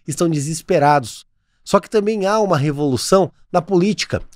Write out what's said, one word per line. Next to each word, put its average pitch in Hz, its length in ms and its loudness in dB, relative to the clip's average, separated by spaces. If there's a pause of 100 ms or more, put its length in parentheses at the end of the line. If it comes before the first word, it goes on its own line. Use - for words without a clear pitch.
estão 165 240 -2
desesperados. 147 960 0 (380)
Só - 160 2
que - 100 -16
também 208 340 0
há 208 140 0
uma 190 180 2
revolução 147 760 0 (180)
na 180 100 0
política, 180 600 -2 (140)